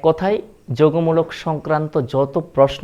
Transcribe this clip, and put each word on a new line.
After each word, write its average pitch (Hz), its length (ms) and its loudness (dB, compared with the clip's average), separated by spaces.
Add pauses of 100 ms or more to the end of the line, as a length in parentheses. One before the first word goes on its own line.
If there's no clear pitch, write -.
কথায় 180 340 0 (360)
যৌগমূলক 160 540 2 (180)
সংক্রান্ত 151 480 -4 (200)
যত 139 200 0 (220)
প্রশ্ন 139 280 2